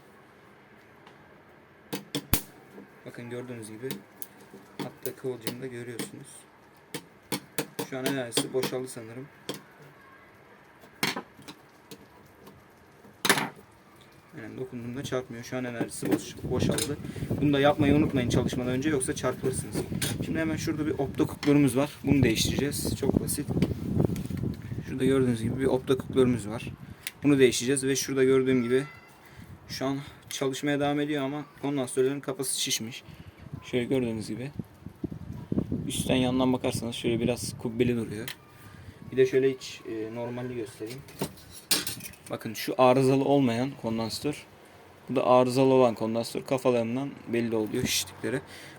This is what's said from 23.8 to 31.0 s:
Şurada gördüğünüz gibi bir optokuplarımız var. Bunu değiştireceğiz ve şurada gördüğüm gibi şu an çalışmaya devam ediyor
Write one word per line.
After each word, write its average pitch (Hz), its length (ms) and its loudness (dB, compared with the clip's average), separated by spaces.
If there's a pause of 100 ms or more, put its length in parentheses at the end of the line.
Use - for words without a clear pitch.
Şurada 135 160 -2
gördüğünüz 127 360 2
gibi 120 180 -2
bir 131 60 0
optokuplarımız 127 840 2
var. 117 140 -8 (600)
Bunu 139 160 6
değiştireceğiz 131 440 6
ve 135 120 2
şurada 135 280 2
gördüğüm 131 400 6
gibi 127 200 4 (880)
şu - 160 -6
an 139 120 -2 (320)
çalışmaya 139 500 0
devam 147 200 2
ediyor 147 240 0